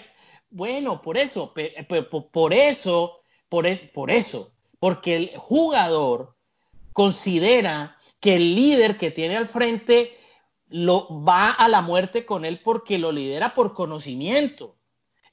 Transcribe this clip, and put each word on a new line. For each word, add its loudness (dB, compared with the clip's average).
bueno, -8
por -6
eso, -4
pe-, -10
pe-, -2
po-, -10
por 2
eso, 0
por 0
es-, -4
por -10
eso, -2
porque -2
el -4
jugador 0
considera 0
que 4
el 2
líder 4
que -4
tiene -4
al -4
frente 0
lo, 0
va 4
a 4
la 4
muerte -2
con -6
él -6
porque -2
lo -2
lidera -4
por 0
conocimiento. -4